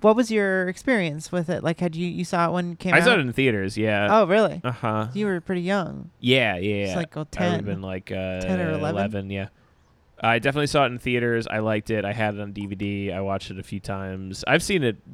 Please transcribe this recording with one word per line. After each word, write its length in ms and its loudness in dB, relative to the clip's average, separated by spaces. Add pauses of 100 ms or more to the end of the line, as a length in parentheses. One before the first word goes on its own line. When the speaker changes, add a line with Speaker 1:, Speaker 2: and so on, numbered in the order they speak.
Speaker 1:
What 140 8
was 140 2
your 380 2
experience 640 -2
with 160 -2
it? 160 -2
Like, 160 -2
had 160 -2
you, 100 -2
you 200 -4
saw 240 2
it 20 0
when 200 -2
it 60 -12
came 140 -2
Speaker 2:
I 60 2
Speaker 1:
out? 60 0
Speaker 2:
saw 100 6
it 60 4
in 120 0
theaters, 460 0
yeah. 320 2
Speaker 1:
Oh, 160 6
really? 360 2
Speaker 2:
Uh-huh. 520 -2
Speaker 1:
You 120 -2
were 140 -2
pretty 220 -4
young. 480 -2 (100)
Speaker 2:
Yeah, 380 4
yeah, 160 0
Speaker 1:
It's 160 0
Speaker 2:
yeah. 60 -2
Speaker 1:
like, 200 -4
oh, 40 -4
Speaker 2:
I 20 -6
would 140 -12
have 180 2
Speaker 1:
ten. 100 -4
Speaker 2:
been, 160 -4
like, 320 -8
uh, 300 -4
Speaker 1:
Ten 180 0
or 120 -2
eleven? 240 -2
Speaker 2:
eleven, 340 -2
yeah. 180 -4 (720)
I 200 4
definitely 260 2
saw 180 4
it 40 4
in 100 -4
theaters. 480 0
I 140 -2
liked 280 0
it. 160 0
I 80 -2
had 220 0
it 80 -8
on 100 -10
D 140 -6
V 80 -8
D. 380 -4
I 100 -4
watched 280 -4
it 80 -10
a 40 -10
few 180 -10
times. 680 -8
I've 160 4
seen 200 2
it 160 2 (160)